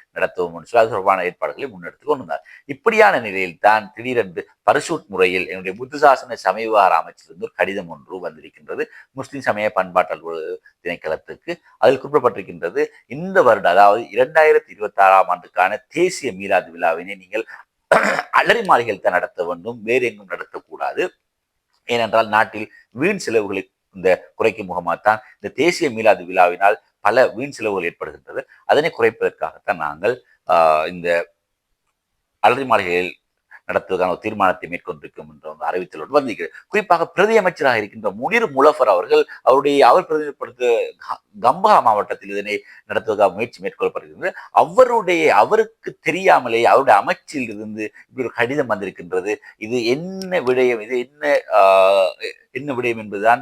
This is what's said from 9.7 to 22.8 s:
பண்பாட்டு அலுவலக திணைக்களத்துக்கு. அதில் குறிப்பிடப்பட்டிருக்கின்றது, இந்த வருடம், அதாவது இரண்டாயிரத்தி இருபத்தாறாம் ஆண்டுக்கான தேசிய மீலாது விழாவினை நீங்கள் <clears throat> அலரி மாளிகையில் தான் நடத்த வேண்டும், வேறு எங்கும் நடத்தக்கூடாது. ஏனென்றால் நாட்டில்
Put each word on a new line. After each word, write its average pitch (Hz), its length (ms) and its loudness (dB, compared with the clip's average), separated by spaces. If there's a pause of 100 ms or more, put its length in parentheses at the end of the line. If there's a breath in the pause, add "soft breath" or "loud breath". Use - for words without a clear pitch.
பண்பாட்டு 92 420 -2
அலுவலக 80 360 -10 (300 soft breath)
திணைக்களத்துக்கு. 85 720 -10 (260 soft breath)
அதில் 131 240 2
குறிப்பிடப்பட்டிருக்கின்றது, 110 800 -2 (280 soft breath)
இந்த 185 300 -6
வருடம், 101 320 4
அதாவது 101 380 6
இரண்டாயிரத்தி 151 640 2
இருபத்தாறாம் 95 580 4
ஆண்டுக்கான 90 480 -2 (120)
தேசிய 170 420 -2
மீலாது 92 380 -2
விழாவினை 85 440 -4
நீங்கள் 95 300 -10 (460 loud breath)
<clears throat> 214 420 0
அலரி 202 300 2
மாளிகையில் 120 380 0
தான் 95 160 0
நடத்த 90 260 -6
வேண்டும், 87 400 -8
வேறு 123 220 0
எங்கும் 104 280 -8
நடத்தக்கூடாது. - 720 -8 (840)
ஏனென்றால் 113 420 0
நாட்டில் 107 360 0 (300 soft breath)